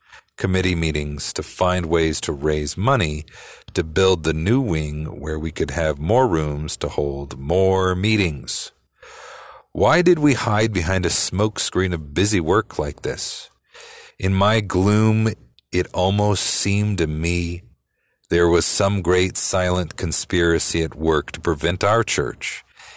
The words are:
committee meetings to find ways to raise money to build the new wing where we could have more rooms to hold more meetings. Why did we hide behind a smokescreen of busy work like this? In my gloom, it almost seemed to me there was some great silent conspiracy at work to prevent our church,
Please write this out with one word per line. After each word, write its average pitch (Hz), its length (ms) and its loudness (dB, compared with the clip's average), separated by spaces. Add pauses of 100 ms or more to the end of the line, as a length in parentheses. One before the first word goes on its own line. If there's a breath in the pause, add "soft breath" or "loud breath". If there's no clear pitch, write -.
(360 loud breath)
committee 92 380 0
meetings 76 580 -2
to 95 100 0
find 90 440 -2
ways 80 340 2
to - 120 -2
raise 76 440 -2
money 92 480 -2 (480 loud breath)
to 90 100 0
build 87 420 2
the 80 100 0
new 95 260 0
wing 78 580 -4
where 78 200 -6
we 80 120 -6
could 78 200 -4
have 78 280 -2
more 110 300 2
rooms 76 480 -2
to - 120 -6
hold 69 500 -6
more 92 560 2
meetings. 90 800 -2 (1000 loud breath)
Why 117 300 2
did 175 160 4
we 147 160 4
hide 110 380 0
behind 92 320 0
a 85 60 0
smokescreen 95 800 2
of 76 220 -8
busy 101 260 2
work 90 380 0
like 76 240 -6
this? - 480 -4 (680 loud breath)
In 95 160 -2
my 104 260 4
gloom, 107 680 2 (420)
it 90 220 0
almost 101 520 2
seemed 104 540 2
to 80 80 0
me 85 560 -4 (680)
there 87 180 4
was 85 160 4
some 98 380 2
great 92 340 2
silent 90 600 0
conspiracy 85 840 0
at 80 120 -6
work 78 380 -2
to - 80 -14
prevent 80 440 -2
our 113 180 2
church, - 640 -6 (320 loud breath)